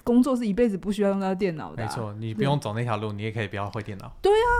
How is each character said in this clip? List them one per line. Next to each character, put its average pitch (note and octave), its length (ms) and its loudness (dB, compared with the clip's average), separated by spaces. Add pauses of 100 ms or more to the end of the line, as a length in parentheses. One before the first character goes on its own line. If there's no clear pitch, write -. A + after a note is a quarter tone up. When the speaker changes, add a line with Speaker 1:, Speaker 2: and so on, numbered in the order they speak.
Speaker 1:
工 A#3+ 180 6
作 C4 160 4
是 A#3+ 80 -4
一 G#3 80 0
辈 A#3 160 4
子 G3 80 0
不 F#3 140 -4
需 G3+ 120 0
要 G3 80 4
用 G3 100 0
到 F#3+ 120 0
电 F#3 220 0
脑 F#2 220 -10
的 - 80 -4
啊。 - 20 -2
Speaker 2:
没 C#3 80 -6
错， G#2+ 200 -6
你 A2 200 -6
不 G#2+ 80 -2
用 C#3 160 4
走 G#2+ 160 -4
那 A#2 80 -2
条 A#2 140 0
路， G#2+ 140 -4
Speaker 1:
对。 G#2 60 -6
Speaker 2:
你 G2+ 60 -8
也 A2 80 -4
可 A2 100 -4
以 G#2 60 0
不 F#2+ 80 -10
要 G2+ 160 -4
会 A2+ 100 -6
电 G2+ 180 -10
脑。 A#2 220 -14
Speaker 1:
对 F#4+ 120 4
啊， A4+ 280 4